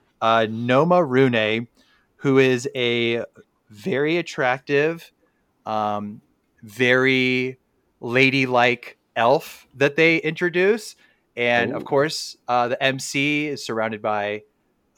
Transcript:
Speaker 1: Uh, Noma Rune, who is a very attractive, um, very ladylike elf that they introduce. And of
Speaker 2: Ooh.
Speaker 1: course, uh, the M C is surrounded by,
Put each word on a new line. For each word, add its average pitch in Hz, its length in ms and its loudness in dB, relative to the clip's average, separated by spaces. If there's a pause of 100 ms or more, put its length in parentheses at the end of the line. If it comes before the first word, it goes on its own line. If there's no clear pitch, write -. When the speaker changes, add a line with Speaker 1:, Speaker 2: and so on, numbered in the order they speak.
(200)
Speaker 1:
Uh, 113 300 2
Noma 131 540 2
Rune, 120 640 2 (480)
who 135 220 2
is 131 380 2
a 117 480 -2 (460)
very 123 480 -4
attractive, 143 920 -2 (540)
um, 104 560 -6 (420)
very 127 960 0 (440)
ladylike 123 960 2 (180)
elf 123 500 0 (100)
that 139 200 0
they 165 220 4
introduce. 180 800 -2 (400)
And 120 360 0
of 113 100 -8
Speaker 2:
Ooh. - 20 -14
Speaker 1:
course, 147 520 -2 (120)
uh, 123 200 0
the 123 140 -4
M 135 160 0
C 147 480 -2
is 143 180 -8
surrounded 110 380 -6
by, 104 400 -4 (560)